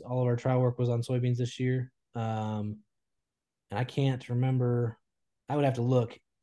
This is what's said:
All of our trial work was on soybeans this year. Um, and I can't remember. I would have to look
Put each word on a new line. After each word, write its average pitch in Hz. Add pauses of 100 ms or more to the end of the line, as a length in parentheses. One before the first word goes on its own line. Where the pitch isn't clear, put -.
All 127
of 123
our 120
trial 127
work 123
was 123
on 117
soybeans 123
this 120
year. 127 (220)
Um, 107 (920)
and 101
I 127
can't 131
remember. 123 (520)
I 139
would 147
have 127
to 120
look 123 (240)